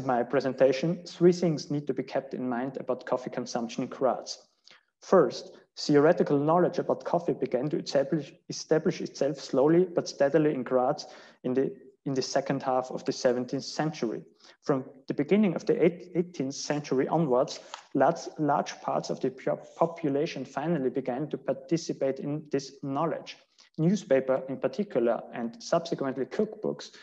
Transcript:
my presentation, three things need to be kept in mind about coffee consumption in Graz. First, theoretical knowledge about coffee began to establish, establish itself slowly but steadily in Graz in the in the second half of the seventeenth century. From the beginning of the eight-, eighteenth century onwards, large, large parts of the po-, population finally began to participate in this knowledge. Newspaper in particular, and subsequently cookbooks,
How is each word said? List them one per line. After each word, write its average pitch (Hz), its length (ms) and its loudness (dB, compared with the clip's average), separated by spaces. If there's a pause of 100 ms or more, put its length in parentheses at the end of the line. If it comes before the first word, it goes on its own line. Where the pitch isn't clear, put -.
my 123 180 2
presentation, 135 840 2
three 175 260 6
things 165 380 0
need 147 160 -2
to 131 80 -2
be 135 80 -4
kept - 320 -4
in 127 140 -4
mind 127 300 -4
about - 280 -6
coffee - 240 -2
consumption 123 540 -6
in 120 40 -6
Graz. - 500 -2 (600)
First, - 560 4 (220)
theoretical 151 600 4
knowledge 156 400 2
about 139 260 -2
coffee 175 280 0
began 127 380 -2
to - 80 -2
establish, 139 560 -2 (160)
establish 160 500 0
itself - 400 -4
slowly 165 460 4
but 180 220 -2
steadily 151 440 2
in 131 100 -2
Graz 127 440 0 (380)
in 127 100 -2
the 135 200 0 (320)
in 139 80 -2
the 131 80 0
second 139 400 -2
half 127 280 -2
of - 140 -8
the 135 80 -2
seventeenth 123 520 0
century. 151 580 -4 (400)
From 135 220 0 (240)
the 143 60 -2
beginning 180 400 2
of - 120 -8
the 156 180 2
eight-, 175 300 0
eighteenth 147 400 -2
century 147 540 -2
onwards, 147 520 2 (340)
large, 139 340 2 (100)
large - 420 0
parts - 300 -4
of - 100 -6
the 131 100 0
po-, - 300 -4 (160)
population 151 680 0
finally 139 460 -2
began 131 380 -2
to 143 100 -4
participate 135 800 -2
in 147 320 -4
this - 320 -4
knowledge. 143 540 -2 (400)
Newspaper 135 720 2
in 131 80 -6
particular, 127 680 0 (100)
and 117 300 -8
subsequently 135 600 -2
cookbooks, - 680 -4 (100)